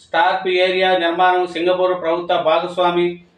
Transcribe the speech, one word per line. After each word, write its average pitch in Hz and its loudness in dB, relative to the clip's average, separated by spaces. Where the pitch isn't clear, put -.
స్టార్ప్ 190 0
ఏరియా 185 2
నిర్మాణం 180 2
సింగపూర్ 180 -2
ప్రభుత్వ 170 -2
భాగస్వామి 175 0